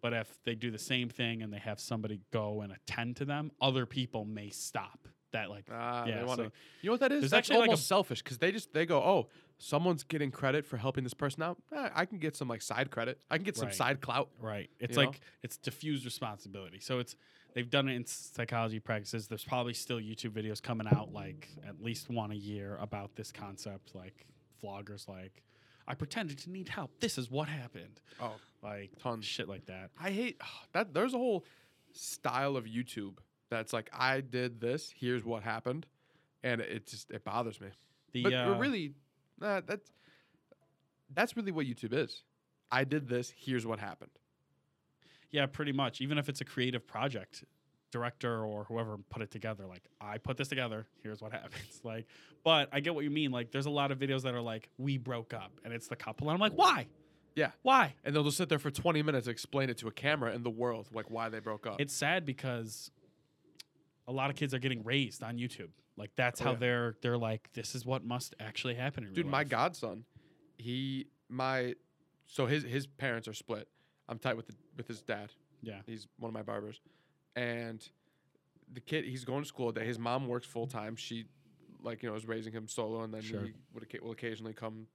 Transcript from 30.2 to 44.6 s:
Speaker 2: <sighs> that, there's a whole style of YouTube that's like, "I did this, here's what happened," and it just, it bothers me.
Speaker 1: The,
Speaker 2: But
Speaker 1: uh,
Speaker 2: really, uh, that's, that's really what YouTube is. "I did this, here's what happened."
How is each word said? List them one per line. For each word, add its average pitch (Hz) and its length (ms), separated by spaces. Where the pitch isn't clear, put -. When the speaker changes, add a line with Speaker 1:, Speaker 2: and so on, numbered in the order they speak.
Speaker 2:
<sighs> - 160
that, 190 200
there's 233 220
a 254 40
whole 240 260
style 135 640
of 120 80
YouTube 110 540
that's 113 240
like, 110 200
"I 131 280
did 123 400
this, 123 360
here's 123 280
what 113 180
happened," 117 420
and 123 160
it 107 260
just, - 240
it - 140
bothers 110 360
me. 101 100
Speaker 1:
The, 123 100
Speaker 2:
But 123 100
Speaker 1:
uh, 127 280
Speaker 2:
really, 202 340
uh, 196 240
that's, - 240
that's 190 240
really 202 160
what 156 140
YouTube 117 260
is. 135 300
"I 131 140
did 139 240
this, 123 220
here's 123 360
what 110 120
happened." 98 340